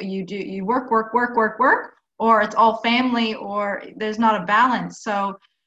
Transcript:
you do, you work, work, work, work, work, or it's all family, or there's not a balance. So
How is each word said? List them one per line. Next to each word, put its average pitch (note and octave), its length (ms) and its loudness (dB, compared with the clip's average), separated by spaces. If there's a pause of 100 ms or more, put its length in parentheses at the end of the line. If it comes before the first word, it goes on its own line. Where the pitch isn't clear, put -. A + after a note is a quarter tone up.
you F#3+ 260 -6
do, G3+ 100 -10
you F#3+ 300 -8
work, B3+ 240 -2
work, A3+ 240 0
work, A#3+ 200 -2
work, A3 240 0
work, D#4+ 360 2 (240)
or A3 240 4
it's G#3 120 -4
all A3 240 4
family, A#3 560 0
or G3+ 480 -6 (140)
there's G#3+ 220 -4
not A3 220 4
a F3 60 -6
balance. G#3 560 2
So G3 360 -4 (280)